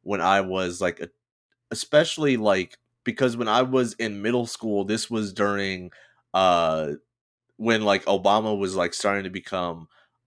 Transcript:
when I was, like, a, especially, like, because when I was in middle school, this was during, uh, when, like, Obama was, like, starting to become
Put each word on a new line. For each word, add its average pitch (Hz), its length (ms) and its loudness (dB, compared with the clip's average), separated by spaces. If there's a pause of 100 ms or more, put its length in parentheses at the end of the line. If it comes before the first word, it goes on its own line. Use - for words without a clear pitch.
when 98 180 -4
I 98 200 4
was, 92 400 -4
like, 90 200 -2
a, - 80 -10 (600)
especially, 151 680 2
like, 98 400 0 (260)
because 120 340 0
when 117 100 -4
I 117 160 4
was 127 320 0
in 104 260 -6
middle 120 260 -2
school, 101 380 -2
this 110 240 -2
was 107 240 -4
during, 98 580 -2 (420)
uh, 82 600 2 (640)
when, 110 260 0
like, 98 220 2
Obama 101 520 2
was, 95 180 -4
like, 87 180 0
starting 101 320 -2
to 92 40 -10
become 87 580 -8 (400)